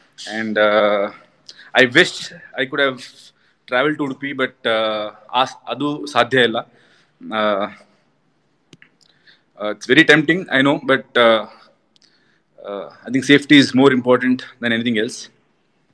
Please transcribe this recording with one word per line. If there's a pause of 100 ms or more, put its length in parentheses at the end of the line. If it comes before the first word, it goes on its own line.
(420)
And,
ಆ, (720)
I
wish (440)
I
could
have (680)
traveled
to
ಉಡುಪಿ,
but,
ಆ, (260)
ಆ
ಸ್-,
ಅದು
ಸಾಧ್ಯ
ಇಲ್ಲ. (800)
ಆ, (1900)
ಆ,
it's
very
tempting,
I
know, (120)
but,
ಆ, (1200)
ಆ, (180)
I
think
safety
is
more
important
than
anything
else. (640)